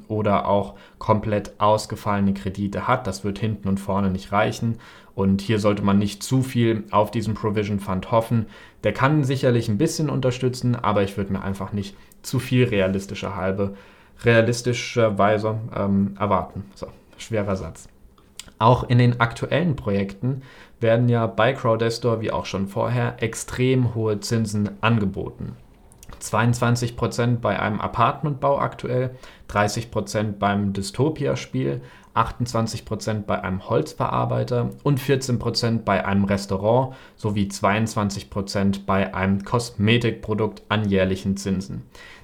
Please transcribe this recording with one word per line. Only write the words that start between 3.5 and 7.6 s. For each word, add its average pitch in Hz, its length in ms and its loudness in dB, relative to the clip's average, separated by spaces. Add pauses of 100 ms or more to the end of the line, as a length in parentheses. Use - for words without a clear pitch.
und 98 120 0
vorne 98 300 0
nicht 92 200 -6
reichen. 113 460 0 (380)
Und 98 260 2
hier 110 180 0
sollte 101 240 2
man 98 160 4
nicht 101 240 0
zu 131 200 2
viel 113 480 2
auf 104 200 2
diesen 110 240 -2
Provision 104 460 0